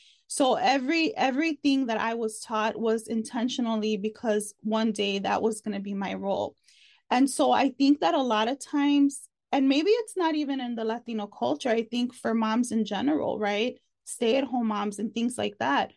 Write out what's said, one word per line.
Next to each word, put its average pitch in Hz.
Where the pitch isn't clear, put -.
So 254
every, 277
everything 269
that 220
I 226
was 220
taught 220
was 226
intentionally, 226
because 214
one 220
day 202
that 196
was 220
gonna 202
be 202
my 190
role. 104
And 262
so 254
I 247
think 277
that 330
a 285
lot 220
of 269
times, 285
and 269
maybe 311
it's 453
not 320
even 285
in 240
the 226
Latino 226
culture, 247
I 226
think 240
for 226
moms 226
in 220
general, 214
right? 208
Stay-at-home 240
moms 208
and 220
things 233
like 208
that, 269